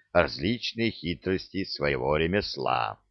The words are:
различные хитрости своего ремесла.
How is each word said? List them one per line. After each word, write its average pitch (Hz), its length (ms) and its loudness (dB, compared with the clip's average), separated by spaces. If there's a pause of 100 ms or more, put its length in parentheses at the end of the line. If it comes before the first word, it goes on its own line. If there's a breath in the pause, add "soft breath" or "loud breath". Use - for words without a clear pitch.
(120)
различные 101 800 2
хитрости 92 760 -4
своего 71 520 0
ремесла. 65 800 0 (120)